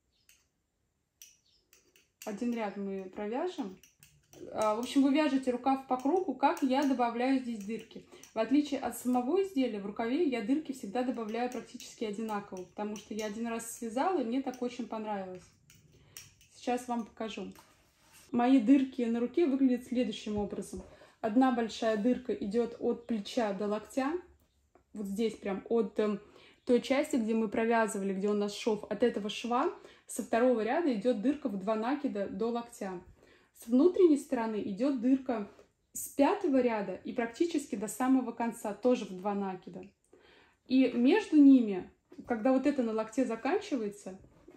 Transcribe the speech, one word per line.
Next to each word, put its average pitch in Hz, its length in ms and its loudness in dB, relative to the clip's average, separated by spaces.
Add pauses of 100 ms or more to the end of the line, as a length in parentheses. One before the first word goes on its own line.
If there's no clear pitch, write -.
(2250)
Один 233 280 -2
ряд 208 240 -4
мы 196 280 -4
провяжем. 214 720 -6 (720)
А, 214 240 0
в 226 40 -2
общем, 262 240 2
вы 269 100 4
вяжете 269 380 2
рукав 262 360 0
по 254 80 0
кругу, 294 380 0
как 311 300 2
я 262 200 2
добавляю 247 560 2
здесь 226 240 -6
дырки. 202 420 -12 (280)
В 220 60 -2
отличие 277 400 2
от 247 180 -6
самого 247 460 0
изделия, 254 360 -2
в 190 60 -8
рукаве 240 420 0
я 240 140 0
дырки 269 320 -2
всегда 247 300 -4
добавляю 233 480 -4
практически - 520 -12
одинаково, 202 600 -6
потому 208 320 -8
что - 180 -14
я 214 140 -4
один 226 200 -6
раз 226 300 -8
связала, 277 420 0
и 233 60 -2
мне 247 160 -2
так - 200 -8
очень 247 260 -6
понравилось. 196 560 -8 (1120)
Сейчас 247 320 -4
вам 233 180 -4
покажу. 202 480 -10 (800)
Мои 254 280 6
дырки 262 440 4
на 233 160 0
руке 247 260 2
выглядят 254 420 2
следующим 220 500 -2
образом. 196 440 -6 (400)
Одна 254 300 4
большая 226 460 0
дырка 247 360 0
идет 226 460 -2
от 233 280 -4
плеча 214 460 -2
до 202 140 -4
локтя. 220 440 -2 (840)
Вот 208 140 -8
здесь 208 280 -4
прям 196 340 -6
от, 233 300 0
эм, 208 200 0 (460)
той 240 160 4
части, 285 340 0
где 226 180 0
мы 226 140 2
провязывали, 214 680 0
где 196 160 -2
у 208 40 2
нас 208 200 0
шов, 214 360 -2
от 208 120 -6
этого 214 280 2
шва 247 440 -2 (340)
со - 160 -8
второго 233 380 2
ряда 277 320 0
идет 220 280 0
дырка 269 260 0
в 202 100 -4
два 196 180 -2
накида 220 520 -2
до 220 220 -4
локтя. 220 520 -8 (520)
С - 140 -20
внутренней 311 500 6
стороны 220 440 -2
идет 233 400 -2
дырка 254 480 0 (440)
с - 160 -10
пятого 277 520 2
ряда 214 440 -2
и - 80 -8
практически 277 600 -2
до 208 120 -6
самого 254 440 0
конца, 220 420 -6
тоже 247 320 2
в 185 120 -10
два 202 160 -2
накида. 190 480 -6 (840)
И 262 240 4
между 311 460 4
ними, 240 520 8 (380)
когда 240 240 0
вот 262 160 2
это 277 160 2
на 226 80 -2
локте 220 340 -2
заканчивается, 226 960 -4 (380)